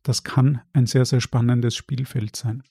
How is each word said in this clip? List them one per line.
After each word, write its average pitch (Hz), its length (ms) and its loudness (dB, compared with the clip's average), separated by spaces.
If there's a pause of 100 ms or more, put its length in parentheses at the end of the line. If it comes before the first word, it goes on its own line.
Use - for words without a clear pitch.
Das - 220 -2
kann 135 380 2 (100)
ein 127 140 4
sehr, 127 180 2
sehr 127 160 2
spannendes 120 560 0
Spielfeld 127 600 -6
sein. 120 340 -6